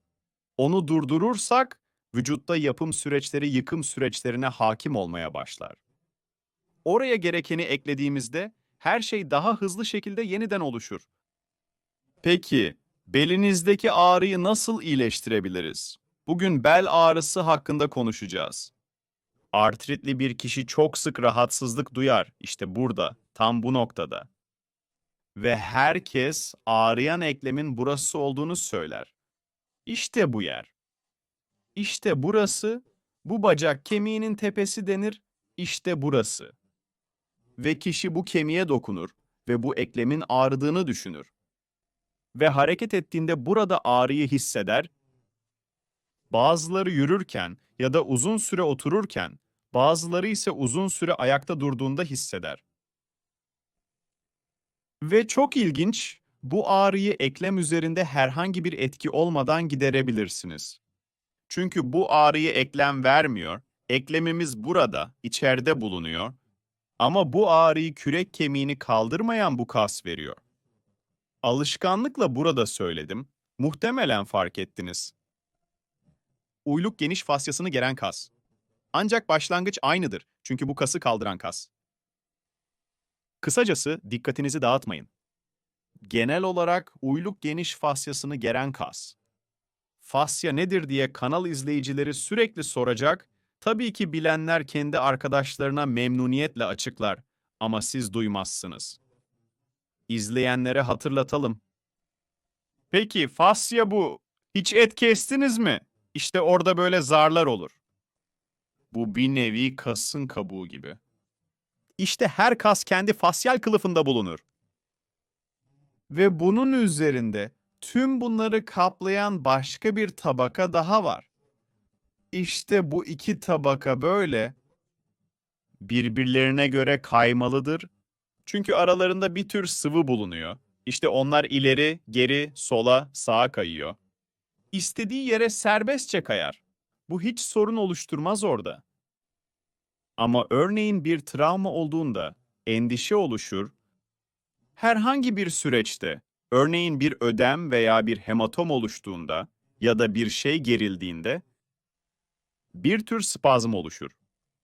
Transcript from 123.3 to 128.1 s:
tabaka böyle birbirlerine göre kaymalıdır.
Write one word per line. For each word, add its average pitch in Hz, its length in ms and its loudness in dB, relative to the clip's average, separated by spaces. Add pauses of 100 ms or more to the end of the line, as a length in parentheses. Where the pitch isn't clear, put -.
tabaka 139 640 0
böyle 147 520 0 (1300)
birbirlerine 127 880 2
göre 135 340 0
kaymalıdır. 123 800 2 (640)